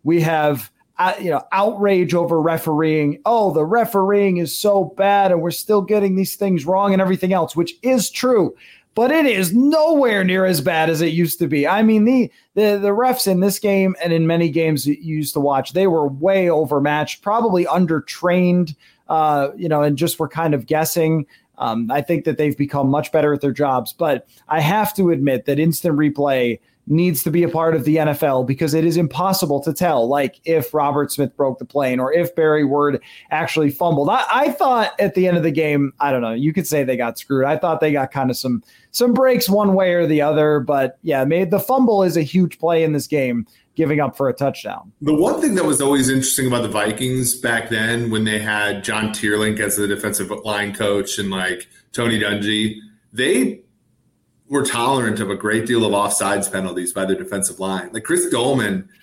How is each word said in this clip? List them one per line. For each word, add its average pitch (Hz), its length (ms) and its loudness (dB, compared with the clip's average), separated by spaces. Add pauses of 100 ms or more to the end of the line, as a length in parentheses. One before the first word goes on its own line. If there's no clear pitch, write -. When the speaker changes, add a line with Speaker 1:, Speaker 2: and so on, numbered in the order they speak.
Speaker 1:
we 165 180 2
have, 151 500 0 (260)
uh, 185 220 0
you 185 100 -4
know, 143 120 0 (100)
outrage 196 640 2
over 170 280 2
refereeing. 156 840 0
"Oh, 214 260 2
the 156 140 0
refereeing 196 720 2
is 165 200 -4
so 202 280 2
bad 196 460 2
and 170 100 2
we're 170 100 -2
still 208 300 0
getting 196 340 0
these 190 220 -2
things 180 280 0
wrong," 190 280 2
and 190 80 2
everything 185 320 0
else, 160 240 -2
which 170 160 -2 (100)
is 247 260 2
true. 233 460 0 (400)
But 247 160 2
it 311 140 4
is 190 280 0
nowhere 277 720 4
near 185 220 2
as 170 160 2
bad 160 280 0
as 160 120 0
it 165 120 0
used 165 260 0
to 165 80 0
be. 143 200 0
I 202 140 2
mean, 220 240 4
the, 247 260 2 (220)
the, 208 240 2
the 202 120 0
refs 247 380 0
in 185 120 2
this 196 200 0
game 190 440 0
and 170 100 0
in 165 140 2
many 170 220 2
games 156 360 0
that 143 180 -2
you 160 140 -6
used 147 160 -4
to 151 60 -4
watch, 139 340 0
they 190 140 2
were 160 200 2
way 175 400 0
overmatched, 147 760 0
probably 208 420 0
undertrained, 175 1080 0 (340)
uh, 151 480 2
you 175 100 -4
know, 151 140 2
and 147 160 2
just 170 220 -2
were 156 100 -2
kind 160 240 -2
of 123 140 -2
guessing. 160 580 0 (320)
Um, 117 320 -4
I 143 120 0
think 156 240 -2
that 156 120 -2
they've 147 180 0
become 143 320 -2
much 147 240 -2
better 147 220 2
at 143 80 -2
their 143 100 0
jobs, 127 420 -2
but 147 340 -2 (200)
I 160 120 0
have 185 380 0
to 185 120 2
admit 139 360 0
that 139 120 0
instant 160 400 0
replay 143 640 0 (260)
needs 165 380 0
to 160 80 -4
be 170 120 2
a 165 60 0
part 165 260 0
of 139 100 -2
the 156 120 2
N 156 120 2
F 143 140 -2
L 131 200 2
because 139 300 -2
it 160 100 2
is 160 140 2
impossible 170 640 0
to 160 100 -2
tell, 147 340 0
like, 139 380 -2
if 160 300 0
Robert 143 400 0
Smith 139 240 -2
broke 135 200 -2
the 127 80 -14
plane 131 320 -2
or 131 140 -2
if 170 240 0
Barry 151 300 2
Word 143 360 0 (300)
actually 156 380 0
fumbled. 151 400 0
I, 240 200 0
I 269 220 2
thought 247 480 0
at 202 160 -2
the 185 100 2
end 175 120 2
of 156 60 0
the 165 80 0
game, 147 500 0
I 143 100 0
don't 127 100 0
know, 113 120 -2
you 143 180 0
could 170 160 -4
say 147 160 0
they 127 140 -2
got 117 200 -4
screwed. 135 280 -2
I 151 100 0
thought 160 240 -2
they 156 140 0
got 139 180 -2
kind 135 180 -2
of 120 60 -2
some, 123 280 -4 (280)
some 240 220 2
breaks 254 340 2
one 196 280 2
way 185 180 2
or 175 120 2
the 151 160 2
other, 151 380 2
but 135 440 -2
yeah, 139 200 0
made, 165 280 0
the 202 80 2
fumble 233 440 2
is 170 140 0
a 165 40 4
huge 170 380 0
play 165 240 2
in 156 80 0
this 143 160 -4
game, 123 400 -2 (280)
giving 151 260 0
up 131 160 -4
for 139 100 0
a 123 60 0
touchdown. - 580 -6 (100)
Speaker 2:
The 151 140 0
one 180 240 0
thing 269 160 0
that 175 80 0
was 147 180 0
always 139 280 2
interesting 131 380 0
about 120 160 0
the 107 40 -4
Vikings 120 680 -4
back 113 340 -4
then 113 420 -2
when 110 140 0
they 107 140 -2
had 104 440 -4
John 107 280 -4
Teerlink 107 500 -2
as 101 160 -2
the 104 100 -2
defensive 101 420 -4 (140)
line 104 320 -6
coach 101 420 -2
and, 98 140 -4
like, 92 380 -6 (240)
Tony 113 260 -2
Dungy, 104 560 -2 (380)
they - 480 0 (880)
were 143 140 0
tolerant 120 560 -2
of 101 120 -4
a 95 40 -4
great 107 300 -2
deal 117 180 2
of 101 100 0
offsides 101 580 -2
penalties 90 420 -6
by 95 120 -4
their 95 100 0
defensive 92 440 -6
line. 95 320 -6
Like, - 120 -10
Chris 175 260 -2
Dolman, 120 580 0 (140)